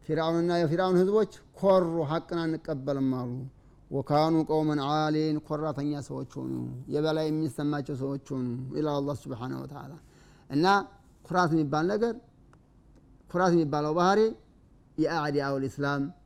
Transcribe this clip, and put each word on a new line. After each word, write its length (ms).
ፊርዓውንና 540
የፊርዓውን 420
ህዝቦች 340
ኮሩ፣ 300
ሐቅን 360
አንቀበልም 760
አሉ። 180
ወካኑ 520
ቀውመን 400
ዓሊን፣ 560
ኮራተኛ 520
ሰዎች 320
ሆኑ፣ 200
የበላይ 380
የሚሰማቸው 720
ሰዎች 320
ሆኑ 180
ይላል 260
አላህ 200
ሱብሓነሁ 440
ወተዓላ። 340
እና 160
ኩራት 260
የሚባል 360
ነገር፣ 280
ኩራት 220
የሚባለው 420
ባህሪ 260
የአዕዳኡል 680
ኢስላም፣ 380